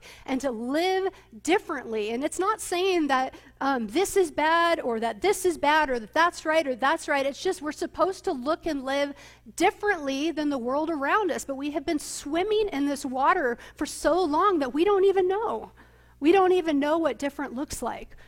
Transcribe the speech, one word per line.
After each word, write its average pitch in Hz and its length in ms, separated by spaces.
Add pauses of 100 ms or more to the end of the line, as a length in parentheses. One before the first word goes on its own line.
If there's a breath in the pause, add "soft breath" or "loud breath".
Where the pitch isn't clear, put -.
(260 loud breath)
and 262 160
to 277 100
live 339 600 (300 loud breath)
differently. 240 680
And 240 120
it's 320 160
not 403 220
saying 349 480
that, 262 260 (260 loud breath)
um, 262 280
this 359 280
is 349 140
bad 330 480
or 233 220
that 226 220
this 381 220
is 330 140
bad 294 320
or 240 80
that 214 140
that's 339 320
right 320 240
or 254 80
that's 277 320
right. 277 180
It's 277 160
just 370 200
we're 294 100
supposed 349 540
to 370 60
look 285 320
and 285 200
live 285 280 (440 loud breath)
differently 320 720
than 294 200
the 269 80
world 277 300
around 330 440
us. - 120
But 269 120
we 285 160
have 294 120
been 330 140
swimming 403 680
in 285 180
this 277 180
water 269 540 (160 loud breath)
for 302 100
so 320 380
long 339 380
that 262 120
we 311 120
don't 392 200
even 381 220
know. 381 460 (480 soft breath)
We 294 100
don't 370 220
even 320 260
know 294 180
what 294 220
different 269 380
looks - 260
like. 220 340 (120)